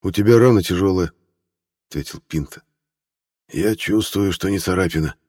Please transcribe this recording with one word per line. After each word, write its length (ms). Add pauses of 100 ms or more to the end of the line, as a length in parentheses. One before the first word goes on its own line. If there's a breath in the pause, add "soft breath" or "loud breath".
«У 100
тебя 280
рана 240
тяжёлая», 500 (760)
ответил 360
Пинта. 360 (880)
«Я 240
чувствую, 560
что 160
не 100
царапина. 560 (140)